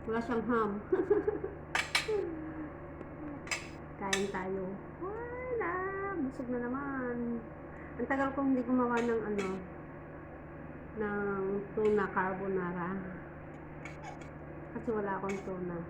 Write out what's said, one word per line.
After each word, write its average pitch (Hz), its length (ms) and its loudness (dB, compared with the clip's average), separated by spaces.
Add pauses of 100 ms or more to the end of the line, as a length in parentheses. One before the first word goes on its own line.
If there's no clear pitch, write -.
Wala 226 160 2
siyang 233 240 2
ham. 220 260 6 (220)
<laughs> - 720 2 (2250)
Kain 196 280 4
tayo. 190 360 -2 (360)
Wala. 466 720 -2 (480)
Busog 262 320 -2
na 247 80 2
naman. 247 800 0 (560)
Ang 240 80 2
tagal 269 320 4
kong 269 160 6
hindi 254 160 6
gumawa 240 320 6
ng 233 220 4 (100)
ano, 196 160 2 (1500)
ng 202 420 2 (300)
tuna 214 400 6
carbonara. 185 880 2 (1800)
Kasi 233 160 -2
wala 202 240 2
akong 196 320 -2
tuna. 180 300 -2 (120)